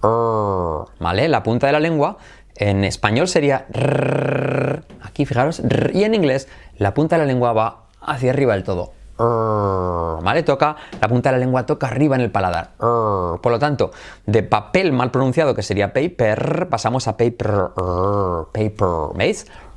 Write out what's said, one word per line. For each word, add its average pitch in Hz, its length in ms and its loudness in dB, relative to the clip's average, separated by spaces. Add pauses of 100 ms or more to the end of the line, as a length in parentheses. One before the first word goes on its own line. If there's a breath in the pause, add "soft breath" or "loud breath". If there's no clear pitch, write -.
Er, 101 840 0 (120)
¿vale? 92 300 0
La 127 140 2
punta 117 240 0
de 139 60 4
la 151 80 2
lengua 160 360 0 (400 loud breath)
en 101 280 2
español 107 440 0
sería 143 420 2
rrr, 135 1120 -2 (180)
aquí - 220 -4
fijaros, 139 400 -2
rrr, - 300 0
y 190 100 2
en 220 100 2
inglés 139 340 0 (280 loud breath)
la 101 180 0
punta 160 220 0
de 160 60 4
la 151 40 2
lengua 123 260 2
va 110 320 0 (160)
hacia 131 300 -2
arriba 127 240 2
del 95 100 0
todo. 90 280 -4 (260)
Er, 95 1040 0
¿vale? 120 180 2
Toca, 151 340 2 (240 loud breath)
la 107 80 -4
punta 123 220 2
de 131 80 2
la - 60 2
lengua 127 220 0
toca 147 200 -4
arriba 131 300 0
en 127 60 0
el 117 80 0
paladar. 90 500 -2
Er, 104 600 0
por 120 100 0
lo 117 80 2
tanto, 143 320 0 (360 loud breath)
de 110 160 2
papel 156 500 0
mal 127 180 0
pronunciado, 131 440 2
que 110 80 -4
sería 101 300 -2
paper, 127 760 -2
pasamos 117 380 -2
a 107 80 -2
paper, 104 600 0
er, 92 760 0
paper, 101 640 -2
¿veis? 123 320 -2 (300 loud breath)